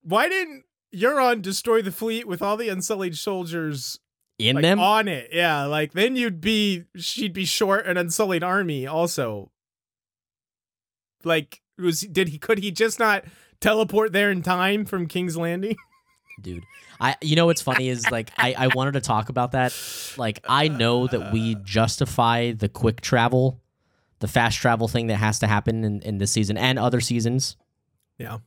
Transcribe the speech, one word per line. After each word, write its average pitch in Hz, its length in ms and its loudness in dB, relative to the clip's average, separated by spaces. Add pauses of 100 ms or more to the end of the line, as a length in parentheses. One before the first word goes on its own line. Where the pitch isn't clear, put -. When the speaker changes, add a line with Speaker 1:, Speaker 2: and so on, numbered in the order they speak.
Speaker 1:
why 226 260 2
didn't 339 340 -4 (320)
Euron 240 460 2
destroy 220 400 0
the 190 100 -4
fleet 226 360 -4
with 185 140 -6
all 202 160 0
the 226 120 -4
Unsullied 185 480 -4
soldiers, 165 800 -6 (400)
Speaker 2:
In 117 160 4
Speaker 1:
like, 143 80 2
Speaker 2:
them? 190 160 4
Speaker 1:
on 208 280 4
it? 131 260 -6
Yeah, 160 320 2
like, 151 280 -2
then 226 220 2
you'd 233 260 -2
be, 202 440 0 (100)
she'd 190 380 -6
be 190 120 -4
short 196 420 0
an 180 100 0
Unsullied 175 460 0
army 175 440 -2
also. 139 640 -2 (1700)
Like, 160 380 -2 (160)
was, 175 240 0
did 185 280 -2
he, 147 80 -8
could 214 220 0
he 196 120 -6
just 220 280 0
not 214 260 2 (340)
teleport 214 540 2
there 202 180 4
in 180 100 -2
time 190 440 0
from 175 220 -4
King's 180 280 -4
Landing? 175 460 -2
<laughs> - 600 -20
Speaker 2:
Dude, 87 220 -10 (380)
I, 131 200 2
you 151 140 2
know 170 120 6
what's 165 160 2
funny 127 260 0
is, 120 220 -2
like, 113 260 -4
I, 127 180 2
I 131 120 2
wanted 131 260 2
to 135 80 0
talk 110 280 0
about 123 240 -2
that. 127 200 0 (440)
Like, 110 300 -2
I 143 200 4
know 123 400 2
that 101 260 -2
we 113 300 0
justify 117 880 2
the 107 180 -2
quick 113 320 0
travel, 127 580 2 (600)
the 107 80 -4
fast 117 320 2
travel 117 280 2
thing 117 200 -2
that 110 80 0
has 107 240 0
to 110 80 2
happen 110 360 2
in, 104 200 -2
in 104 160 -4
this 98 120 0
season 107 240 0
and 127 220 2
other 120 240 2
seasons. 120 560 -2 (640)
Speaker 1:
Yeah. 117 280 -10